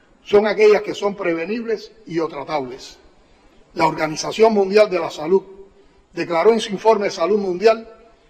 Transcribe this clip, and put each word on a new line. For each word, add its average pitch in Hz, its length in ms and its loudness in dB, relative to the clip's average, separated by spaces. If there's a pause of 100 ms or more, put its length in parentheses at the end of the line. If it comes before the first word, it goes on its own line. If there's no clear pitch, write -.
(240)
son 208 220 2
aquellas 208 360 4
que 165 120 -8
son 202 220 -4
prevenibles 196 760 -6 (140)
y 165 120 -6
o 156 100 -2
tratables. 139 720 -10 (760)
La 165 140 2
Organización 156 640 0
Mundial 202 360 4
de 180 120 -2
la 160 100 -6
Salud 180 320 0 (680)
declaró 170 400 0
en 226 80 2
su - 100 -10
informe 202 360 0
de - 40 -2
salud 185 280 -2
mundial 202 500 0 (420)